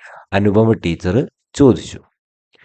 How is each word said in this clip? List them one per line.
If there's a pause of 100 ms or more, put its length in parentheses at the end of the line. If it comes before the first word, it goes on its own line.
(320)
അനുപമ
ടീച്ചർ (280)
ചോദിച്ചു. (640)